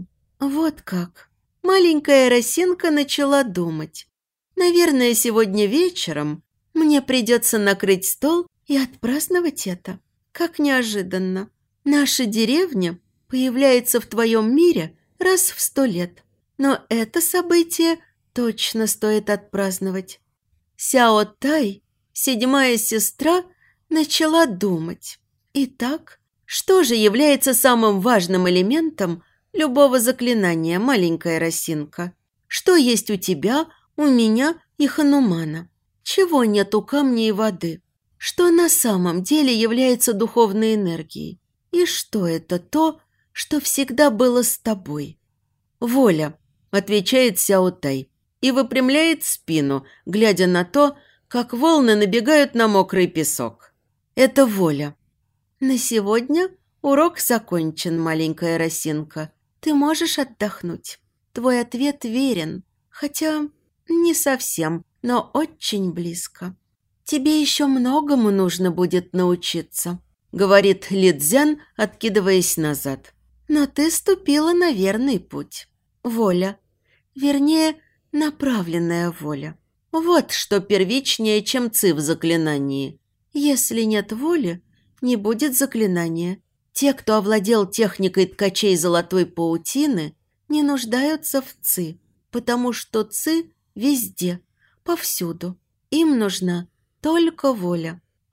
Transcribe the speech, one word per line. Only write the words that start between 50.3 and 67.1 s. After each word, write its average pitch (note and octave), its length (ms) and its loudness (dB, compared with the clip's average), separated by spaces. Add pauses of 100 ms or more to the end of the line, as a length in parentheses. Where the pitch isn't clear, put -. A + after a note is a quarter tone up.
на F3+ 180 2
то, C#4 320 2 (300)
как B3 260 -6
волны C4 420 4
набегают A#3 600 2
на A3+ 120 4
мокрый F#3 400 2
песок. - 640 -6 (420)
"Это C4 300 4
воля". D#3 500 -2 (640)
"На C4 180 0
сегодня A#3+ 720 0 (320)
урок D4+ 380 2
закончен, E3+ 800 -2
маленькая D#3+ 580 -2
росинка. D#3+ 720 -6 (280)
Ты D#4 140 -2
можешь D4+ 440 0
отдохнуть. G#3+ 840 -8 (340)
Твой B3 280 0
ответ C4 420 -4
верен, A3 600 -4 (260)
хотя D4+ 580 -6 (400)
не E4+ 260 2
совсем, F3 720 -2 (180)
но A#3+ 320 -2
очень G#3+ 600 -4
близко. F3 640 -10 (480)
Тебе D4+ 360 0